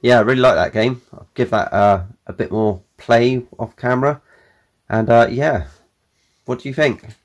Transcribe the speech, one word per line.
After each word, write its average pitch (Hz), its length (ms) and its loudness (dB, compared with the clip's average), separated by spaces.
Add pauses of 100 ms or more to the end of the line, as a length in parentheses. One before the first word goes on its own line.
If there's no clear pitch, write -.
Yeah, 123 180 4
I - 20 4
really 127 200 0
like 127 140 4
that 80 180 -2
game. 120 300 -4 (100)
I'll - 220 -20
give 123 160 -4
that, - 220 -2
uh, 98 320 2 (240)
a - 40 -14
bit - 200 -8
more 107 280 -2 (180)
play 120 440 0 (160)
off - 160 -12
camera. 127 480 -2 (680)
And, 110 220 -2
uh, 117 180 6
yeah, 123 380 -4 (800)
what 120 160 -8
do - 80 -12
you 131 60 -10
think? 139 300 -2 (200)